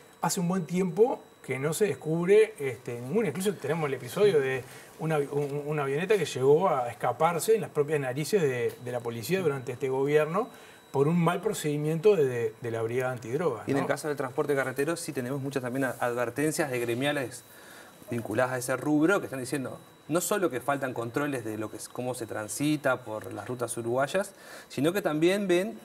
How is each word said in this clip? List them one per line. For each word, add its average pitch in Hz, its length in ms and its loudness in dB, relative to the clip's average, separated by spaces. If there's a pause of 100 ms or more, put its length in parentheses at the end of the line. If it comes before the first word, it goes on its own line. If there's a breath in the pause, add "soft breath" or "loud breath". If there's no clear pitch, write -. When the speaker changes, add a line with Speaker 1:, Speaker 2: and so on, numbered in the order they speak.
(220 loud breath)
Speaker 1:
hace 175 180 0
un 175 80 0
buen 185 200 0
tiempo 190 540 4 (220)
que 127 140 -4
no 147 160 0
se 208 140 2
descubre, 175 720 4
este, 123 420 -6
ninguna. 165 280 0
Incluso 185 260 -2
tenemos 151 320 -2
el 135 80 -2
episodio 156 440 4
de 131 240 0 (360 loud breath)
una, 160 180 0
un-, 143 480 -2
una 151 180 -2
avioneta 160 320 2
que 175 100 0
llegó 147 440 4
a 127 200 2
escaparse 151 640 2
en 151 60 -2
las 143 100 -6
propias 147 280 0
narices 143 440 0
de, 120 400 0
de 123 80 -6
la 123 80 -4
policía 117 420 -2
durante 139 300 0
este 127 180 -4
gobierno 151 600 2 (420 loud breath)
por 139 160 4
un 170 120 4
mal 175 220 2
procedimiento 156 760 2
de, 151 100 4
de, 117 360 0
de 120 100 -4
la 113 120 -2
brigada 127 280 0
antidroga, 120 540 -2
Speaker 2:
Y - 60 -2
en 139 60 2
el 135 60 0
Speaker 1:
¿no? 139 40 -2
Speaker 2:
caso 135 200 -4
del 147 100 -4
transporte 139 380 -2
carretero 139 400 0
sí - 160 -8
tenemos 131 300 -4
muchas 135 220 -4
también 127 220 -2
a-, 120 140 -2
advertencias 123 680 0
de 123 100 -2
gremiales 123 640 -2 (680 loud breath)
vinculadas 120 420 0
a 127 60 -2
ese 131 180 -2
rubro 151 420 4
que 139 60 -4
están 135 140 -8
diciendo 127 400 -6 (280)
no 160 140 0
solo 196 280 0
que 123 100 -2
faltan 135 360 -2
controles 123 500 -2
de 107 140 -4
lo 107 100 -4
que 92 80 -12
es, - 100 -12
cómo 123 280 -6
se 120 100 -8
transita 127 800 -2
por 107 280 -8
las 104 160 -8
rutas 123 300 -6
uruguayas, 131 560 -2 (340 loud breath)
sino 143 240 0
que 196 120 -4
también 175 440 2
ven, 190 380 0